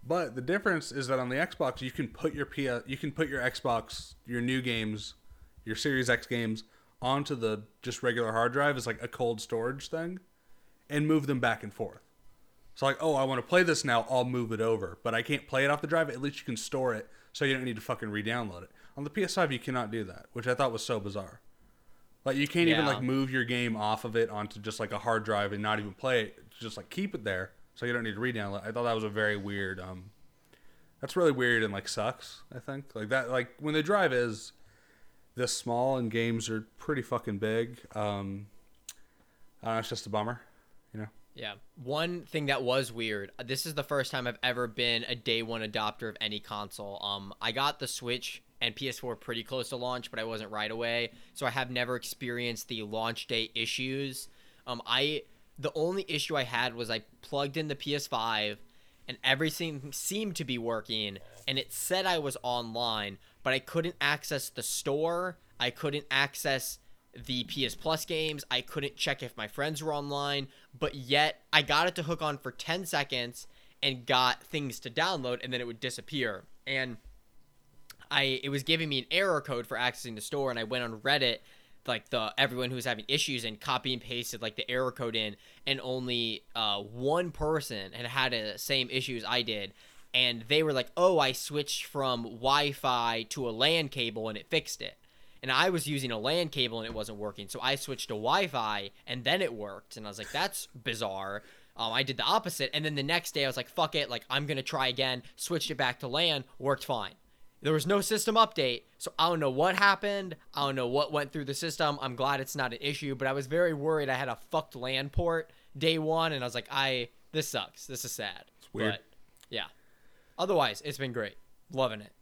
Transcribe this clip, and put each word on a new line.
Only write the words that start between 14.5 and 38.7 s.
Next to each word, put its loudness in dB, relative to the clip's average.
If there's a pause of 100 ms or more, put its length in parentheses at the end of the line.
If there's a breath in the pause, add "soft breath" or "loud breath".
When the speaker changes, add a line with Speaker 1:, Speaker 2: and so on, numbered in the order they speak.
Speaker 1:
it -2
over." 2
But 0
I 4
can't -2
play 2
it 4
off 2
the -4
drive. 4
At -6
least -2
you -14
can -2
store 0
it -6 (280 soft breath)
so 0
you 4
don't 0
need -2
to -8
fucking -4
re-download -2
it. -18 (260 loud breath)
On -6
the -6
P 0
S -2
five, 4
you -2
cannot -2
do -2
that, -12
which -4
I 4
thought 2
was -4
so 0
bizarre. -6 (840 soft breath)
Like, 0
you 2
can't 6
even, 6
Speaker 2:
Yeah. 4
Speaker 1:
like, -2
move 2
your 2
game 0
off 0
of -2
it 4
onto -6
just, -6
like, -2
a -2
hard 2
drive 2
and -2
not 2
even -4
play 2
it. -8
Just, -8
like, -14
keep -2
it -6
there -2 (220)
so -4
you 2
don't 2
need -2
to -6
re-download -2
it. -8
I -6
thought -2
that 2
was 0
a 0
very 2
weird, -4
um, -12 (880 soft breath)
that's -4
really 8
weird 6
and, 0
like, -4
sucks, -4 (120)
I -10
think. -10
Like, -4
that, 2
like, 0
when -2
the 4
drive 4
is 0 (840 soft breath)
this 0
small 2
and 0
games 2
are -2 (100)
pretty -2
fucking -2
big, 0 (180)
um, -2 (1160 soft breath)